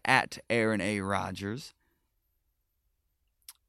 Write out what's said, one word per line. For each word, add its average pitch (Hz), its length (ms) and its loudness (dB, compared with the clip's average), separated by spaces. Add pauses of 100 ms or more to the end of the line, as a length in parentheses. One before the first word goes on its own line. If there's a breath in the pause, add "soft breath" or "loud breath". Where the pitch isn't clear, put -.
at - 320 4 (120)
Erin 110 320 2
A 101 200 -2
Rogers. 98 720 -4 (2000)